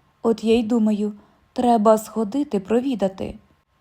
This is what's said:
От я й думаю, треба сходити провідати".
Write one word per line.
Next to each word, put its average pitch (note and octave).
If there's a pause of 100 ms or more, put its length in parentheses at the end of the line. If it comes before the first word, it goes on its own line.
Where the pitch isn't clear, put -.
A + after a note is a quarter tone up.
(220)
От A3
я A3+
й B3
думаю, G#3+ (400)
треба A3+
сходити A3
провідати". A3 (420)